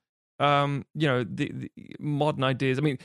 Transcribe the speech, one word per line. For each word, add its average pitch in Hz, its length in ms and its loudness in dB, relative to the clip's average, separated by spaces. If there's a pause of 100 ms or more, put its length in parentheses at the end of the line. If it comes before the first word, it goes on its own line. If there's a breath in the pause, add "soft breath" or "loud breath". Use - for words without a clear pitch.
(400)
um, 143 540 2
you 151 140 0
know, 127 160 2
the, 127 300 -4
the 131 180 -10 (280)
modern 147 440 0
ideas. 131 340 0
I 135 40 -2
mean, 143 240 0